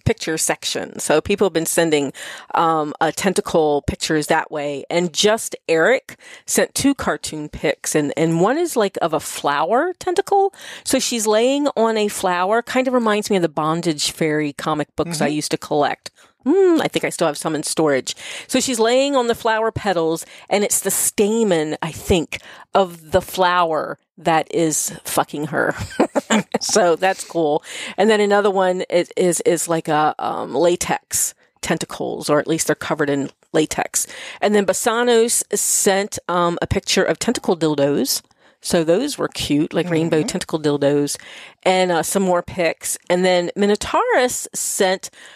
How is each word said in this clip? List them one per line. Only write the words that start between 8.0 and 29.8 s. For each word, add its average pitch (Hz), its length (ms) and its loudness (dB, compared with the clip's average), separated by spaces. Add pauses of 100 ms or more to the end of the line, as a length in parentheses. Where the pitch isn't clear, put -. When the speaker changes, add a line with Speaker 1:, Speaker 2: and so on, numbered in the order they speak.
Speaker 1:
and 165 240 2
one 220 160 4
is, 339 200 -2
like, 202 260 0
of 160 100 0
a 160 80 0
flower 180 800 0
tentacle. 392 560 0 (300)
So - 140 0
she's 233 280 -2
laying 262 500 2
on 226 200 2
a 208 120 0
flower, 185 540 0
kind 262 260 -2
of 254 60 0
reminds 214 360 0
me 202 60 2
of 180 60 2
the 165 60 2
Bondage 156 640 -2
Fairy 151 420 -2
comic 151 440 -4
books 160 240 -4
I 147 80 2
Speaker 2:
Mm-hmm. 151 80 -2
Speaker 1:
used 147 160 -4
to 156 60 -2
collect. - 520 -2 (360)
Mm, 349 340 4
I 151 80 0
think - 160 -2
I 156 60 -2
still 165 160 0
have 147 100 -2
some 160 180 -4
in 147 80 -4
storage. 143 540 0 (300)
So 262 140 0
she's 240 200 -2
laying 262 340 2
on 247 120 2
the 233 80 0
flower 220 360 0
petals, 165 540 -2 (240)
and 202 160 2
it's - 160 -2
the 196 100 -2
stamen, 202 920 0
I 165 100 -6
think, - 480 -2 (320)
of 170 380 0
the 180 100 2
flower 175 800 0 (180)
that 160 360 0
is 160 380 0 (140)
fucking 147 440 -2
her. - 320 0
<laughs> - 40 -6 (760)
So 175 340 2
that's 185 300 -2
cool. 156 380 0 (340)
And 208 140 4
then 208 100 4
another 202 300 4
one 185 400 2
is, 175 260 2
is, 180 240 2
is 165 280 2
like 165 200 -2